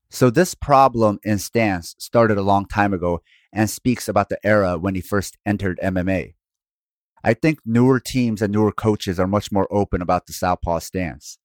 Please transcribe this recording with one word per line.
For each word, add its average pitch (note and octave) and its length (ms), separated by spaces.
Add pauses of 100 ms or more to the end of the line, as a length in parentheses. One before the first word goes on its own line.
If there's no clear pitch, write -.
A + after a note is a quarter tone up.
So B2+ 200
this D#3 240
problem A#2+ 680
in G#2+ 160
stance G2 580
started A2+ 400
a G2+ 60
long G2 240
time G2+ 260
ago F2 280 (320)
and G#2 160
speaks - 400
about G2+ 180
the - 180
era G2 320
when F#2+ 160
he F#2 60
first - 460
entered G2 360
M F#2 140
M F#2 140
A. F#2 260 (880)
I A2+ 100
think D#3 320
newer A#2+ 340
teams A2+ 420
and G2+ 100
newer G#2 220
coaches G#2 440
are F#2 80
much G2+ 280
more G2 180
open G2 300
about F2+ 260
the E2 60
southpaw F2 460
stance. D#2+ 640